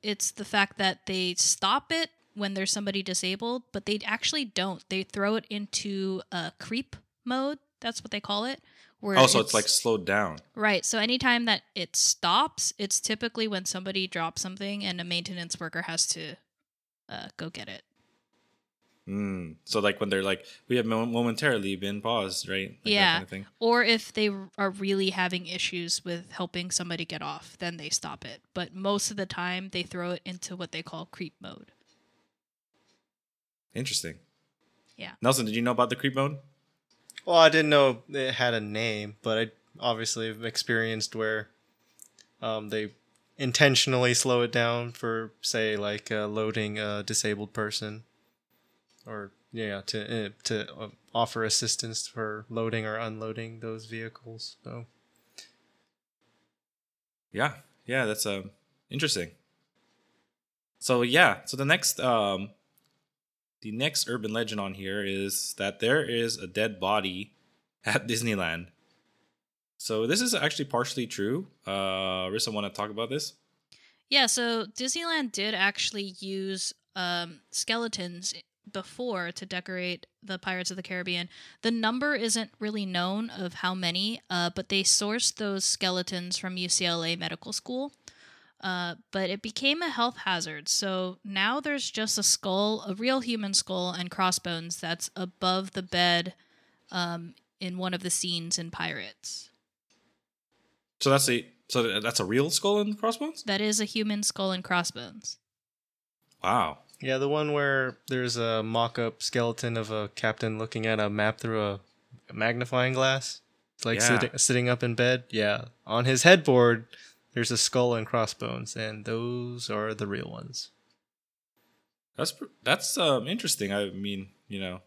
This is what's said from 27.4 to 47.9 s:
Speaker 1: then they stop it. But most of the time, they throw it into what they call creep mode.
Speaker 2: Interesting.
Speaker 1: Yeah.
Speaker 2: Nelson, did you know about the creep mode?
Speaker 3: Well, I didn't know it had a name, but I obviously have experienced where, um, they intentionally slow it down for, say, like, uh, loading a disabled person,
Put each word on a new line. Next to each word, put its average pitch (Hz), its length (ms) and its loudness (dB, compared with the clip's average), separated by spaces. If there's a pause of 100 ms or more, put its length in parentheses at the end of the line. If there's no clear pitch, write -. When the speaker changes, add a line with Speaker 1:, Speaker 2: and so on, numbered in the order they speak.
Speaker 1:
then 170 200 -6
they 151 120 -10
stop - 340 -4
it. - 180 -14 (120)
But 175 220 -6
most 196 340 0
of 208 80 -8
the 190 80 -4
time, 180 440 -4
they 180 120 -4
throw 175 300 -6
it 180 120 -6
into 180 320 -10
what 180 160 -10
they 165 120 -8
call 165 240 -12
creep - 340 -10
mode. - 300 -16 (2000)
Speaker 2:
Interesting. 87 460 -4 (760)
Speaker 1:
Yeah. - 240 -14
Speaker 2:
Nelson, 127 260 2
did 107 80 -2
you 117 80 0
know 123 80 2
about 120 180 4
the 123 60 0
creep 135 180 -2
mode? 139 240 0 (880)
Speaker 3:
Well, 175 120 6
I 160 120 12
didn't 151 200 6
know 135 400 8
it 131 260 -2
had 123 180 2
a 110 80 0
name, 104 640 -4
but 110 140 2
I 113 140 0 (280)
obviously 113 480 -2
have 110 160 -8
experienced 113 720 0
where, 110 340 -2 (920)
um, 110 280 -4
they 107 240 -4 (440)
intentionally 127 760 6
slow 123 280 4
it 117 100 0
down 120 400 0
for, 113 400 -4 (100)
say, 110 360 0
like, 104 340 -4
uh, 107 160 0
loading 107 520 -2
a 104 240 -4
disabled 104 500 -2
person, 107 500 -6 (1040)